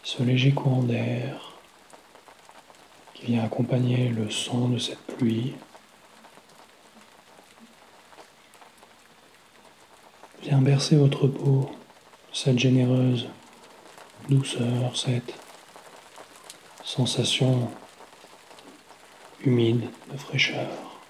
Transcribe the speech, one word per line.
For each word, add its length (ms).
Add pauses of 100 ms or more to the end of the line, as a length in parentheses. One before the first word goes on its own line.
ce 220
léger 300
courant 280
d'air 760 (1600)
qui 120
vient 180
accompagner 640
le 220
son 400
de 80
cette 280 (120)
pluie 360 (4000)
vient 200
bercer 340
votre 320
peau, 420 (600)
cette 260
généreuse 720 (1000)
douceur, 680
cette 380 (1500)
sensation 840 (1700)
humide 460 (200)
de 80
fraîcheur. 520 (400)